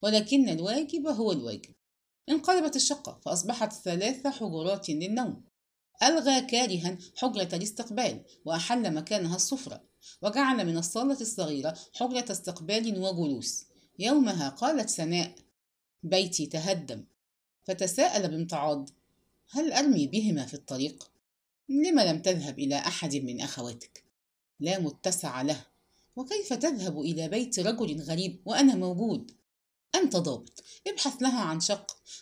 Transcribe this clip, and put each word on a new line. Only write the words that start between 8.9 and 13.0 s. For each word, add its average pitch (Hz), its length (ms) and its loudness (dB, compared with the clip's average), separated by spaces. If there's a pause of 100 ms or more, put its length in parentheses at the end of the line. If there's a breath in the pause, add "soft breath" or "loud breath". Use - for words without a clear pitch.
مكانها 170 420 -2
السفرة، - 480 -4 (380 loud breath)
وجعل 233 440 2
من 165 120 0
الصالة 254 420 0
الصغيرة 160 580 -2 (160 loud breath)
حجرة 247 380 -2
استقبال 185 680 -4
وجلوس. 170 640 -2 (340 soft breath)